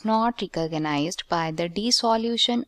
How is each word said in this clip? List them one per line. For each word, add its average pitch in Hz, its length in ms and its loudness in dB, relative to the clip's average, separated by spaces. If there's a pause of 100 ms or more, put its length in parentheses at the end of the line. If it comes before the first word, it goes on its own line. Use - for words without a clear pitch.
not 220 380 2
recognized 156 880 -2
by 165 220 0
the 170 240 -2
dissolution 233 920 2